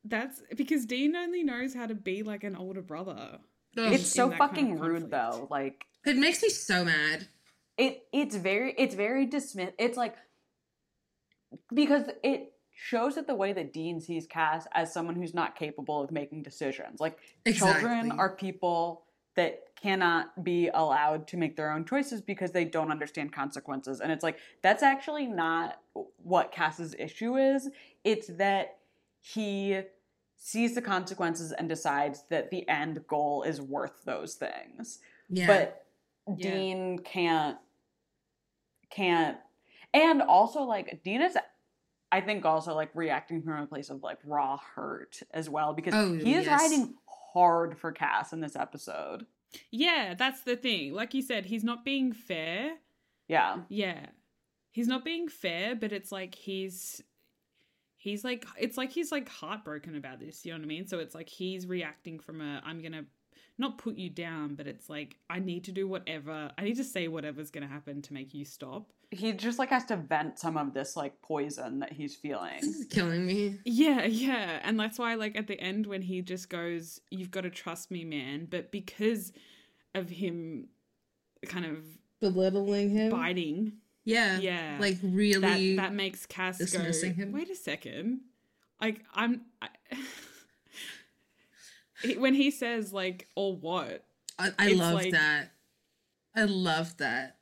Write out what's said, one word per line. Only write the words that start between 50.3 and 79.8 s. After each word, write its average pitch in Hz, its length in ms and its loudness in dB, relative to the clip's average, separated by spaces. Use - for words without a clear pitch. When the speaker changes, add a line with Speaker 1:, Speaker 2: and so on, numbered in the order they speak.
Speaker 1:
the 247 140 0
thing. 202 360 -2
Like 220 220 -4
you 269 80 0
said, 220 240 -4
he's 214 180 -2
not 233 200 -2
being 269 280 0
fair. 185 640 -6
Speaker 3:
Yeah. 156 320 2
Speaker 1:
Yeah. 196 360 -4
He's 233 180 0
not 254 180 -2
being 330 220 -4
fair, 190 460 -4
but 220 180 -4
it's 196 200 -8
like 190 220 -8
he's, 190 680 -8
he's 202 280 -6
like, 247 200 -4
it's 233 180 -2
like 262 160 -4
he's, 330 180 -4
like, 285 200 -4
heartbroken 156 680 -10
about 135 240 -12
this, - 240 -16
you 170 80 -10
know 165 60 -10
what 156 60 -10
I 151 40 -8
mean? 165 180 -8
So 185 120 -6
it's 160 160 -8
like 165 160 -14
he's 185 360 -8
reacting 165 520 -8
from 160 240 -14
a, 143 240 -8
"I'm 160 160 -10
gonna 160 240 -12
not 269 220 -4
put - 180 -8
you 180 140 -8
down," 160 440 -8
but 143 120 -12
it's - 240 -14
like, 151 260 -12
"I 175 100 -4
need 180 240 -4
to 196 80 -12
do 190 160 -2
whatever, 156 720 -8
I 170 60 -6
need 226 120 -2
to 262 80 -2
say 180 240 -4
whatever's 151 420 -8
gonna 143 160 -10
happen 143 360 -10
to 139 100 -16
make 139 220 -12
you 143 100 -10
stop." 143 480 -14
Speaker 3:
He 214 220 -2
just, 220 260 -2
like, 262 120 0
has 240 160 2
to 220 100 0
vent 156 420 -2
some 160 200 -4
of 139 160 -4
this, 139 200 -6
like, 143 280 -8
poison 143 560 -4
that 139 160 -6
he's 139 200 -8
feeling. 87 460 -8
Speaker 2:
This 302 200 -4
is 254 60 -8
killing 175 400 0
me. 196 380 -2
Speaker 1:
Yeah, 254 400 4
yeah. 220 580 0
And 220 160 0
that's 214 200 -2
why, 233 160 0
like, 214 200 -2
at 214 120 -4
the 208 120 -6
end 196 280 -2
when 190 160 -4
he 185 180 -4
just 180 300 -8
goes, 170 500 -6
"You've 185 200 -8
gotta 180 200 -4
trust 175 400 -10
me, 175 140 -6
man," 147 460 -6
but 175 200 -6
because 214 600 -2